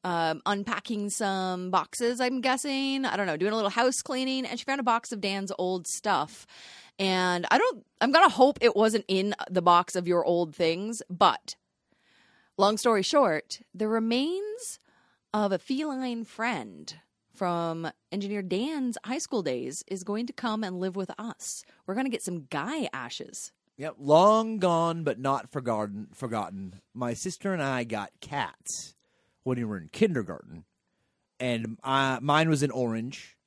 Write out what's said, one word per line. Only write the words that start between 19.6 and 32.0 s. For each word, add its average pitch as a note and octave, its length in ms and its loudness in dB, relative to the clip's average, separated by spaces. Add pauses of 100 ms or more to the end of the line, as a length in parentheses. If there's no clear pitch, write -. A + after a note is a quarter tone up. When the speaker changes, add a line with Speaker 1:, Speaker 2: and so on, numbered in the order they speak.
Speaker 1:
is F#3 180 -8
going G#3 220 -4
to - 80 -10
come A3 300 -4
and F#3 160 -6
live F#3 160 -2
with F#3+ 240 -6
us. - 440 -10 (220)
We're F#3 80 -6
gonna C4+ 160 0
get - 140 -4
some E3+ 260 -8
guy G#3 420 -4
ashes. - 600 -12 (260)
Speaker 2:
Yep, D3 220 -8
long G#3+ 580 6
gone E3+ 460 2
but C#3 160 0
not C3+ 320 -2
forgotten. G#2+ 640 -4
Forgotten. G2 680 -6 (140)
My A#2+ 180 -4
sister F#3 400 -6
and E3+ 80 -2
I C3+ 220 -2
got G#2+ 260 -6 (120)
cats - 720 -8 (480)
when B2+ 160 -2
we A#2+ 60 -4
were G#2 120 -4
in D#2+ 120 -12
kindergarten, F#2 720 -2 (760)
and, A2+ 440 -4
uh, C3+ 400 2